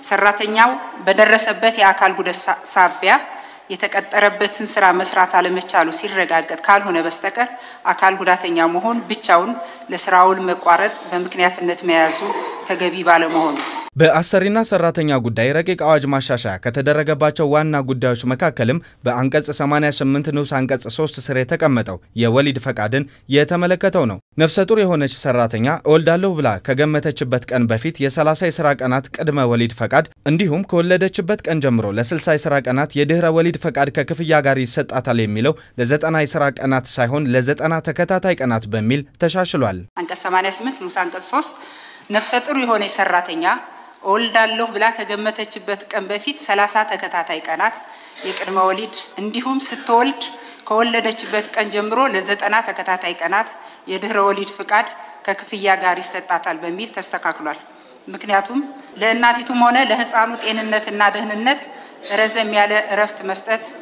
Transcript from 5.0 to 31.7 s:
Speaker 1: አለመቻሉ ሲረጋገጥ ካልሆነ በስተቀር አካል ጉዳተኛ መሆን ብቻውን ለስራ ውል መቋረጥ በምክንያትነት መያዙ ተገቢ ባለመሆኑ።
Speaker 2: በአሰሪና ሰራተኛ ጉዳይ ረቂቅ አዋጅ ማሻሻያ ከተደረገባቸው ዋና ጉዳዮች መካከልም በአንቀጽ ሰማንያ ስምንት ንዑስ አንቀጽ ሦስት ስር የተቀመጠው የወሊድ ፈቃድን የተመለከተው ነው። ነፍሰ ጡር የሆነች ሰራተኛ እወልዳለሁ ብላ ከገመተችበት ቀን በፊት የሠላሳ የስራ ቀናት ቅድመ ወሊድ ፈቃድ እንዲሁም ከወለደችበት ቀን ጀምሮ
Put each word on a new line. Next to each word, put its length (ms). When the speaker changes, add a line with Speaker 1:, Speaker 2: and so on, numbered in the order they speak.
Speaker 1:
አለመቻሉ 580
ሲረጋገጥ 720
ካልሆነ 380
በስተቀር 480
አካል 320
ጉዳተኛ 520
መሆን 340
ብቻውን 480
ለስራ 340
ውል 200
መቋረጥ 520
በምክንያትነት 800
መያዙ 360
ተገቢ 380
ባለመሆኑ። 540
Speaker 2:
በአሰሪና 680
ሰራተኛ 560
ጉዳይ 320
ረቂቅ 300
አዋጅ 260
ማሻሻያ 540
ከተደረገባቸው 880
ዋና 320
ጉዳዮች 440
መካከልም 580
በአንቀጽ 500
ሰማንያ 380
ስምንት 380
ንዑስ 240
አንቀጽ 360
ሦስት 300
ስር 180
የተቀመጠው 640
የወሊድ 440
ፈቃድን 440
የተመለከተው 720
ነው። 140
ነፍሰ 260
ጡር 140
የሆነች 380
ሰራተኛ 500
እወልዳለሁ 520
ብላ 160
ከገመተችበት 840
ቀን 200
በፊት 320
የሠላሳ 440
የስራ 320
ቀናት 380
ቅድመ 340
ወሊድ 260
ፈቃድ 360
እንዲሁም 400
ከወለደችበት 760
ቀን 200
ጀምሮ 300